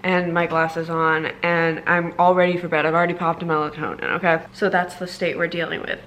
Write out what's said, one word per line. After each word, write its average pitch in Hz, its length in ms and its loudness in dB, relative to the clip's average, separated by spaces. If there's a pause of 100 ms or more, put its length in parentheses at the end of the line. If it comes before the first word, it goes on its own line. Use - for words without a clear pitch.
and 180 300 0
my 170 120 2
glasses 160 440 -2
on, 160 380 0 (160)
and 165 440 0
I'm 175 320 2
all 180 160 6
ready 180 220 4
for 175 100 -4
bed. 156 180 0
I've 160 80 2
already 175 200 2
popped 170 300 -2
a - 20 -6
melatonin, 151 580 -2 (140)
okay? 165 260 2 (100)
So 202 160 0
that's 180 260 0
the 180 120 -10
state 175 300 -4
we're 170 100 0
dealing 165 340 -4
with. - 260 -6